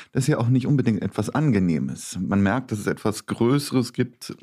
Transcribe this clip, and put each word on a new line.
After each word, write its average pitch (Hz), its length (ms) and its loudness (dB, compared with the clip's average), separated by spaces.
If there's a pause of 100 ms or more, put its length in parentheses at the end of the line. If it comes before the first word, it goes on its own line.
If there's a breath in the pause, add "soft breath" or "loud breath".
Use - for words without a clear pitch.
(120 loud breath)
Das 131 140 -2
ist - 20 -6
ja 147 100 2
auch 117 120 2
nicht 127 180 2
unbedingt 117 340 2
etwas 101 300 -4
Angenehmes. 92 880 0
Man 98 200 2
merkt, 117 300 0
dass 104 80 -4
es - 80 -8
etwas - 380 -2
Größeres 127 680 0
gibt - 500 -6